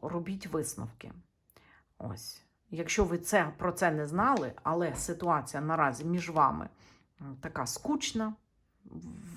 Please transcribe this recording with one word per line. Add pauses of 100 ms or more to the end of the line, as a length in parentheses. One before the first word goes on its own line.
робіть
висновки. (840)
Ось. (260)
Якщо
ви
це,
про
це
не
знали, (120)
але
ситуація
наразі
між
вами, (520)
м,
така
скучна, (1040)